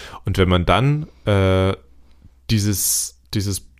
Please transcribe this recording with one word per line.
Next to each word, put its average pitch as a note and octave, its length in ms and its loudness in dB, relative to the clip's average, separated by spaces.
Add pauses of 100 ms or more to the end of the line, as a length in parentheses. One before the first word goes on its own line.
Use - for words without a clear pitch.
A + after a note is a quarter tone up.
(240)
Und F#2+ 140 -4
wenn F#2 100 4
man F2+ 160 2
dann, C3+ 420 2 (200)
äh, F#2+ 480 2 (760)
dieses, G#2 680 -2 (140)
dieses G2+ 320 -4 (140)